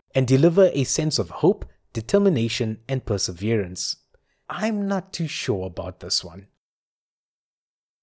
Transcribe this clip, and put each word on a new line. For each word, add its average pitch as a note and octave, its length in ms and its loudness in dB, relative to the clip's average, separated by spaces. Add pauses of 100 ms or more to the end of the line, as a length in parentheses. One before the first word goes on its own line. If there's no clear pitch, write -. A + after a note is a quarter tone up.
(140)
and C3 120 2
deliver E3 460 6
a C#3 120 0
sense - 340 -2
of F2 120 -2
hope, - 360 0 (260)
determination, A#2 880 0 (100)
and C3+ 160 -4
perseverance. G2 920 -2 (520)
I'm G3+ 400 -2
not F#3+ 240 -4
too E3 140 -4
sure F#2+ 400 -4
about F2 340 -10
this - 240 -4
one. F2+ 220 -18 (1600)